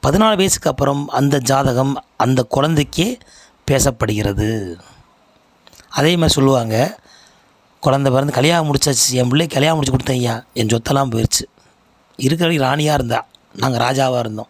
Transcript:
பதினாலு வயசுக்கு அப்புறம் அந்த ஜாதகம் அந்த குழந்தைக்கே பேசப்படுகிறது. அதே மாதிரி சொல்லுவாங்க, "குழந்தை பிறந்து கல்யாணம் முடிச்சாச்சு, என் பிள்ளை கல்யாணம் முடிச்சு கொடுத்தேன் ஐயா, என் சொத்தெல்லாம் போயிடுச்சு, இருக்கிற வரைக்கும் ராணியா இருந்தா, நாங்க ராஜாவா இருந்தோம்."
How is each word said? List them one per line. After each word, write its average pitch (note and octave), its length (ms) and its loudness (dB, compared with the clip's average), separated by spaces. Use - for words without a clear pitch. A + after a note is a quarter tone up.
பதினாலு G#3+ 280 4
வயசுக்கு F#3 340 0
அப்புறம் C#3+ 400 -2
அந்த C#3+ 280 0
ஜாதகம் C3+ 680 0
அந்த B2+ 260 2
குழந்தைக்கே D#3 760 0
பேசப்படுகிறது. G#2+ 1080 -2
அதே D3+ 240 0
மாதிரி E3 180 2
சொல்லுவாங்க, C3 680 2
"குழந்தை C3+ 320 2
பிறந்து C3+ 220 0
கல்யாணம் D#3 400 2
முடிச்சாச்சு, C3+ 380 0
என் B2 180 0
பிள்ளை D#3 180 0
கல்யாணம் D3+ 300 0
முடிச்சு C3 200 2
கொடுத்தேன் B2+ 180 -2
ஐயா, A#2 280 -4
என் A2+ 140 -2
சொத்தெல்லாம் A2+ 220 -2
போயிடுச்சு, B2+ 540 0
இருக்கிற D#3+ 340 0
வரைக்கும் C#3+ 200 0
ராணியா D3+ 240 0
இருந்தா, A#2+ 320 -2
நாங்க B2 240 -2
ராஜாவா B2+ 420 0
இருந்தோம்." A2 300 -8